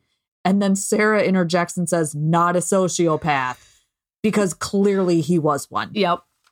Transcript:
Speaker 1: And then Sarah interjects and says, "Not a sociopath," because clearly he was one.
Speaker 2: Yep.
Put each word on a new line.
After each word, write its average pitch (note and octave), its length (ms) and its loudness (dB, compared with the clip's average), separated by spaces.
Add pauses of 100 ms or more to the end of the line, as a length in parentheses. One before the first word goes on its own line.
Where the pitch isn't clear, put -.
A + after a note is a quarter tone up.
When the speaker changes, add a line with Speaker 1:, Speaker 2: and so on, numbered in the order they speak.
(460)
Speaker 1:
And G3 160 2
then G3 160 2
Sarah G#3+ 460 0
interjects F3 540 0
and F3 120 -2
says, E3 260 -2
"Not E3+ 400 2
a F3+ 40 2
sociopath," D#3+ 1000 0 (680)
because G3+ 300 0
clearly F#3+ 680 0
he D#3+ 180 0
was D3 300 -2
one. A2+ 240 -6
Speaker 2:
Yep. F3 300 0 (280)